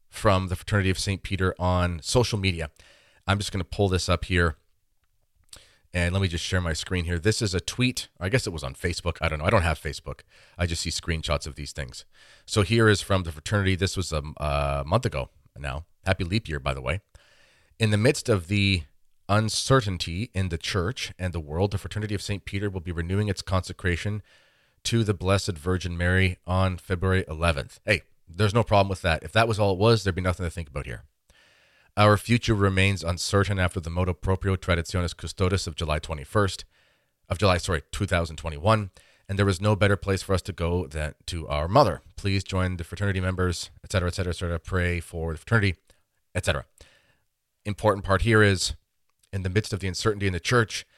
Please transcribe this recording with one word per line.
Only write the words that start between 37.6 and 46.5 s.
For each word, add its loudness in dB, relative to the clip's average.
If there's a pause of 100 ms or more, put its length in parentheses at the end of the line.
two -4
thousand -2
twenty-one, 0 (360)
and -4
there 4
is 0
no 2
better 4
place -2
for -2
us 2
to -8
go -2
than -6 (140)
to -8
our -2
mother. 4 (140)
Please -2
join -2
the -8
fraternity -4
members, -2 (140)
et -16
cetera, 0
et -4
cetera, -2
et -6
cetera, -4
pray -2
for -8
the -8
fraternity, 0 (580)
et -4
cetera" -2 (1000)